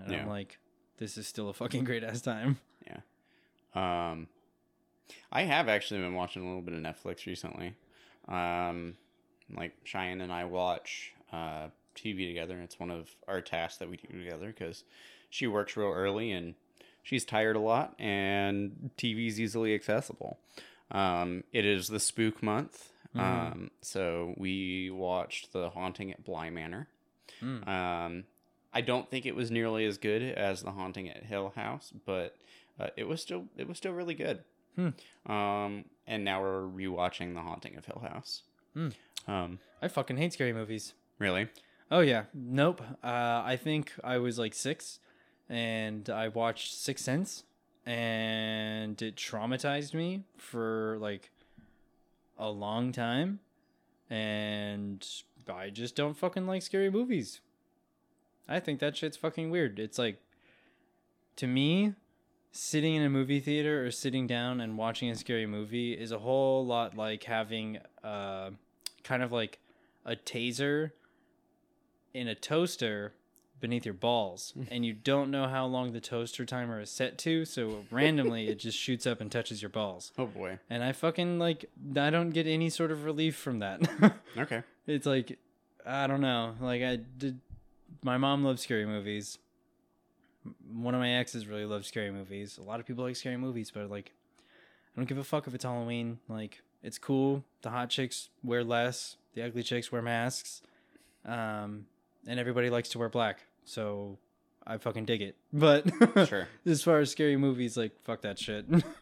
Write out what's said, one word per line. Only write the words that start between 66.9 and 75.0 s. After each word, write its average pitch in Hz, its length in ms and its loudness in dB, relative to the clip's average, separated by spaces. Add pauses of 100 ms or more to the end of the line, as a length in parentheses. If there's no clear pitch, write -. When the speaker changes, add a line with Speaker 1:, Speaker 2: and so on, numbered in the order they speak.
Speaker 1:
like 107 260 -2
having, 110 560 -2 (240)
uh, 98 480 -6 (520)
kind 127 200 0
of 120 80 -2
like 113 280 -2 (460)
a 117 100 -4
taser 139 760 0 (1200)
in 123 140 -2
a 110 80 0
toaster 113 800 0 (460)
beneath 120 260 -2
your 107 80 -4
balls, 101 680 0
Speaker 2:
<laughs> 120 100 -8
Speaker 1:
and 123 140 -2
you 113 80 0
don't 135 360 4